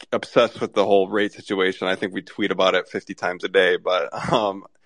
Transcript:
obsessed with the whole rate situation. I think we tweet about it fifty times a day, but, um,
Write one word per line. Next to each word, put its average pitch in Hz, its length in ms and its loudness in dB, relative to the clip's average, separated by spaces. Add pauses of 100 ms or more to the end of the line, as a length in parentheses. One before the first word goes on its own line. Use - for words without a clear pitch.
(120)
obsessed - 480 2
with 117 120 -6
the 101 120 2
whole 95 240 4
rate 104 240 -2
situation. 95 560 -2
I 92 80 0
think 95 180 -6
we 92 80 -8
tweet 98 300 -4
about 92 220 2
it 90 140 0
fifty 98 260 -10
times 90 300 -6
a 98 40 -4
day, 92 280 4
but, 90 560 -4
um, 101 320 -2 (220)